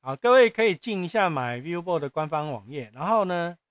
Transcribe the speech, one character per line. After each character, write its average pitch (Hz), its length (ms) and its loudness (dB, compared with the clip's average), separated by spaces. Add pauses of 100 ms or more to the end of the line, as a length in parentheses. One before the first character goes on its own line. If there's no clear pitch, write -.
好， 135 120 -6
各 240 160 2
位 247 180 8
可 220 140 0
以 214 100 2
进 190 300 -6
一 175 40 -6
下 190 220 2
My 123 320 -4
Viewboard 170 380 -4
的 143 100 -4
官 156 180 -4
方 151 220 -4
网 107 200 -10
页， 131 240 -10
然 131 120 -10
后 208 200 2
呢 175 320 -4 (140)